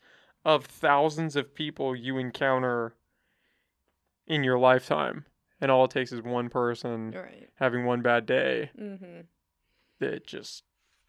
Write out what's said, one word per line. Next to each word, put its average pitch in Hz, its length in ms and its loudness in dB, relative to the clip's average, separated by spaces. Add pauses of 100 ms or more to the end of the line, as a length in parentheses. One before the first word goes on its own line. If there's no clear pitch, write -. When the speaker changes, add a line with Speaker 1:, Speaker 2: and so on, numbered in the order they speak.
(440)
Speaker 1:
of 151 220 4
thousands 151 720 2
of 139 180 -2
people 143 420 -6
you 127 220 -6
encounter 127 800 0 (1300)
in 151 180 -2
your 127 140 2
lifetime. 127 680 2 (340)
And 139 100 2
all 131 160 6
it 127 60 0
takes 127 200 -4
is 120 120 -10
one 120 260 -4
person 117 640 -4
Speaker 2:
Right. - 360 -16 (120)
Speaker 1:
having 123 260 0
one 123 160 0
bad 120 240 2
day 131 540 0
Speaker 2:
Mm-hmm. 185 420 -16 (760)
Speaker 1:
that - 260 -6
just - 380 -16 (460)